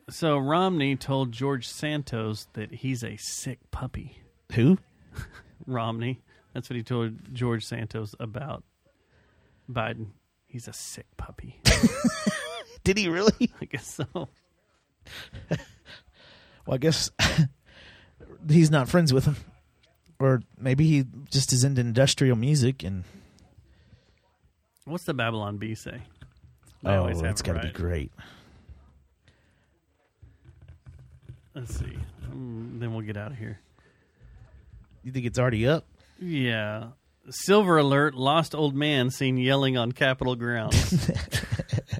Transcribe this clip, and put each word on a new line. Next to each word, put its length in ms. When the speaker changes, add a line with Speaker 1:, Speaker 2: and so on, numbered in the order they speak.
Speaker 1:
so 300
Romney 560
told 380
George 340
Santos 840
that 200
he's 300
a 140
sick 420
puppy. 500
Speaker 2:
Who? 260
Speaker 1:
<laughs> 60
Romney. 540
That's 160
what 60
he 80
told 500
George 300
Santos 540
about 460
Biden. 380
"He's 200
a 60
sick 340
puppy." 440
<laughs> 600
Speaker 2:
Did 160
he 100
really? 520
Speaker 1:
I 60
guess 200
so. 280
Speaker 2:
<laughs> 140
Well, 80
I 40
guess 320
<laughs> 760
he's 220
not 180
friends 260
with 100
him. 120
Or 240
maybe 280
he 180
just 220
is 120
into 160
industrial 560
music 480
and 200
Speaker 1:
What's 200
the 100
Babylon 420
Bee 180
say? 280
They 80
Speaker 2:
Oh, 100
Speaker 1:
always 160
have 80
Speaker 2:
that's 160
Speaker 1:
it 40
Speaker 2:
gotta 160
Speaker 1:
right. 120
Speaker 2:
be 80
great. 320
Speaker 1:
Let's 240
see. 200
Um, 480
then 140
we'll 120
get 120
out 160
of 60
here. 220
Speaker 2:
You 100
think 140
it's 120
already 280
up? 180
Speaker 1:
Yeah. 680
Silver 480
alert. 360
Lost 400
old 200
man 360
seen 260
yelling 400
on 160
Capitol 440
grounds. 800
Speaker 2:
<laughs> 60